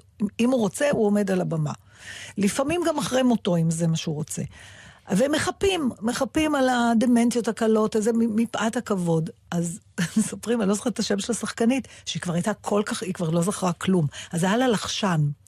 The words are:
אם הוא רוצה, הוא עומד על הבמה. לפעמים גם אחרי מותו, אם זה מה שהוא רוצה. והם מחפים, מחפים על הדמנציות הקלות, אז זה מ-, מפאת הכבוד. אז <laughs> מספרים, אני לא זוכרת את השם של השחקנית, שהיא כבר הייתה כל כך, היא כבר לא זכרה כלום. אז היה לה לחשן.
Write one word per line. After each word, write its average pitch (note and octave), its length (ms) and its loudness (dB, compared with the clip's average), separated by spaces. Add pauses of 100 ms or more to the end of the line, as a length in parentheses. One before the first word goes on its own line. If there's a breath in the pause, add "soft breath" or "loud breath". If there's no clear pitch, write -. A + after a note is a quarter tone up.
(400)
אם A#3+ 100 4
הוא B3+ 100 2
רוצה, A3+ 300 0
הוא A3+ 160 2
עומד G3+ 240 2
על F#3 100 2
הבמה. D#3 320 -2 (680 loud breath)
לפעמים C#4 480 0
גם D#4 120 0
אחרי B3+ 240 0
מותו, G#3+ 340 2
אם E3 140 2
זה E3 160 -2
מה E3 100 0
שהוא D#3+ 180 -4
רוצה. D3+ 280 -8 (680 loud breath)
והם B3+ 220 2
מחפים, F4 580 0 (100)
מחפים D4 540 0
על C4 140 4
הדמנציות A#3+ 800 2
הקלות, A3 480 2
אז G#3 80 0
זה A#3 80 2
מ-, A3+ 240 0
מפאת A3+ 400 -2
הכבוד. F3 540 0 (200)
אז E3+ 300 -4 (120)
<laughs> - 240 -2
מספרים, G#3+ 440 -2
אני F#3+ 80 0
לא G#3 60 2
זוכרת G#3 180 -4
את - 60 -8
השם G3+ 200 -2
של A#3 140 -4
השחקנית, A#3 560 -2 (160 loud breath)
שהיא - 180 -6
כבר F3 120 -4
הייתה F3 200 0
כל G#3 320 -2
כך, - 160 -6
היא F3+ 120 -4
כבר D#3+ 160 -4
לא E3+ 120 2
זכרה F#3 300 -2
כלום. F3 340 0 (260 loud breath)
אז E3+ 120 -2
היה G3 120 2
לה B3+ 120 2
לחשן. F#3 520 0 (280)